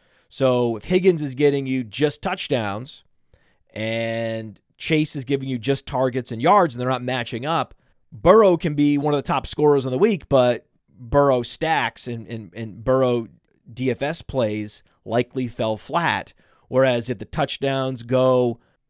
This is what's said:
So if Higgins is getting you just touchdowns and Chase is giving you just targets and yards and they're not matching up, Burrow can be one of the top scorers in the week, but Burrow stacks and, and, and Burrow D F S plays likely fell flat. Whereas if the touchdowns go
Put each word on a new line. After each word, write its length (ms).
So 460
if 80
Higgins 400
is 100
getting 320
you 180
just 380
touchdowns 800
and 880
Chase 380
is 100
giving 240
you 80
just 300
targets 440
and 80
yards 360
and 40
they're 80
not 140
matching 420
up, 300
Burrow 440
can 200
be 240
one 160
of 20
the 100
top 200
scorers 400
in 40
the 60
week, 320
but 380
Burrow 400
stacks 640
and, 200
and, 260
and 300
Burrow 440
D 180
F 120
S 200
plays 600
likely 440
fell 280
flat. 580
Whereas 420
if 80
the 80
touchdowns 800
go 560